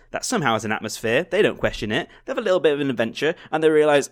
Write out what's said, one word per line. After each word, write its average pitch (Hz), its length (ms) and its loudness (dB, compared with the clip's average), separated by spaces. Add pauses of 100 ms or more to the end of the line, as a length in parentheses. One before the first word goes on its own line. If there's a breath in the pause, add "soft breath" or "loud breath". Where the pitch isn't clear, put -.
(100)
that - 140 -8
somehow 143 300 0
has 110 100 -2
an 107 80 -4
atmosphere. 110 580 -2
They 190 120 0
don't - 180 0
question 107 320 -2
it. 151 160 -4 (160 loud breath)
They - 60 -12
have 269 80 -4
a - 40 -4
little 185 160 2
bit 151 140 4
of 143 80 -2
an 143 100 -2
adventure, 120 440 -2 (180 loud breath)
and 156 100 -2
they 156 80 6
realise, 151 420 4